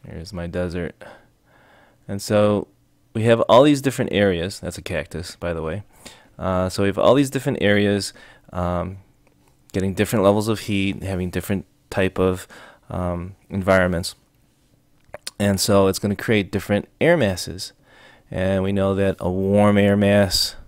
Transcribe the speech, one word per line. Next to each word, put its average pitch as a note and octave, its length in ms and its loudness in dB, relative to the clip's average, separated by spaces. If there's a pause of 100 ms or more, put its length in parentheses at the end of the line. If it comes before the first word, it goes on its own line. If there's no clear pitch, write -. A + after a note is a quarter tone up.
Here's E2 280 -16
my F2 140 -8
desert. F2 480 -6 (1120)
And G2+ 140 -8
so G#2 460 0 (440)
we A2 120 -4
have A#2 180 4
all B2 220 6
these C#3+ 180 2
different C3 300 -2
areas. F#2+ 480 0
That's - 180 -10
a - 40 -16
cactus, D#2+ 540 -8
by F2 160 -6
the D#2+ 100 -6
way. E2 200 -6 (560)
Uh, F#2 300 -2
so G2+ 140 -4
we G2 60 2
have F#2 100 -2
all A2+ 160 6
these C#3 160 2
different C3+ 300 -4
areas, G2+ 520 2 (400)
um, F2+ 460 -4 (760)
getting F#2+ 220 -2
different G#2 300 0
levels G#2 240 4
of G#2+ 120 -2
heat, G2 420 -4
having F#2 280 -4
different F#2 360 -4 (240)
type F#2+ 280 -2
of, F#2 280 0 (420)
um, F2+ 460 -6 (160)
environments. F2+ 640 2 (1200)
And G2+ 220 0
so G2 260 4
it's F#2+ 120 0
gonna G2+ 180 -2
create G#2 340 -2
different G2+ 380 -2 (120)
air E3 160 4
masses. F#2+ 560 -4 (580)
And F#2+ 320 -2
we G2 100 -2
know G2 220 0
that F#2+ 260 0
a F2+ 100 -2
warm G2+ 480 4
air G2+ 180 4
mass G2+ 600 2 (120)